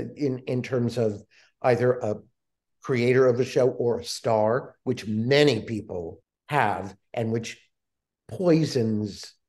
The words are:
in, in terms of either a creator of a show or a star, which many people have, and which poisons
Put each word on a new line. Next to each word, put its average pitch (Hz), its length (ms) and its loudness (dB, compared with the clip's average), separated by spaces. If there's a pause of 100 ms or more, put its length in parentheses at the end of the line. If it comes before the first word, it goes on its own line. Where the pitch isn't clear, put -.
(160)
in, 131 300 -4
in 127 160 -2
terms 120 360 -2
of 107 240 -2 (400)
either 123 300 4
a 107 240 -4 (640)
creator 123 440 4
of 120 140 4
a 123 40 2
show 131 240 2
or 120 320 -2
a - 40 -12
star, 113 720 0 (100)
which 123 220 -4
many 120 540 2
people 92 640 -8 (260)
have, 98 460 0 (180)
and 113 200 -4
which - 280 -6 (680)
poisons 113 1040 0 (160)